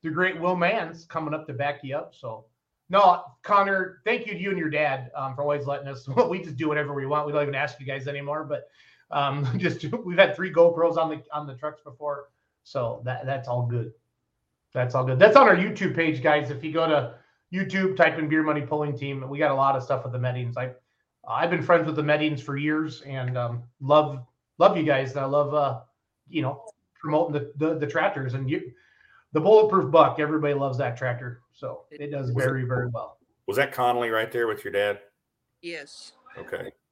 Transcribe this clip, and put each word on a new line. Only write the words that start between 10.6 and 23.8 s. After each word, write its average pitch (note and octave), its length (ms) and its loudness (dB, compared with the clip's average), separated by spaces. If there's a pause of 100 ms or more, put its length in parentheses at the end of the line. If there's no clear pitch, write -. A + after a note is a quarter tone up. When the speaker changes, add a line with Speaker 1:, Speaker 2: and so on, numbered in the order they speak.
Speaker 1:
on D#3+ 140 0
the, D3+ 100 -8 (100)
on D3 140 -6
the C3+ 80 -12
trucks D3+ 300 -10
before. C#3+ 460 -10 (340)
So A#2+ 420 -6
that, B2+ 220 -6
that's C3 200 -4
all B2 200 -2
good. A#2+ 260 -4 (800)
That's B2 220 -2
all B2+ 100 2
good. C3 140 0
That's G#3+ 160 10
on C4+ 120 10
our F#3+ 80 8
YouTube F#3+ 400 -2
page, D#3 280 0
guys. D3 260 2
If E3 140 -8
you D#3 100 -8
go E3 140 0
to C#3+ 260 0 (400)
YouTube, F#3+ 420 -2
type D#3+ 220 4
in D#3 100 -2
Beer D#3 140 2
Money D3+ 200 0
Pulling D3 360 -4
Team, C3+ 320 -6
we C#3 80 -8
got D3 140 2
a C3+ 40 2
lot C3+ 200 4
of B2+ 80 -4
stuff B2+ 200 -2
with B2 100 -8
the B2 60 -4
Meddings. B2 380 -4
I, B2+ 140 -6 (560)
I've D3+ 240 0
been E3+ 100 0
friends E3+ 240 4
with D3+ 100 -4
the D3+ 60 -2
Meddings D3+ 400 0
for C#3 160 -6
years D3+ 440 -4
and, B2+ 360 -6
um, A#2+ 240 -6 (180)
love, C#3 460 2 (320)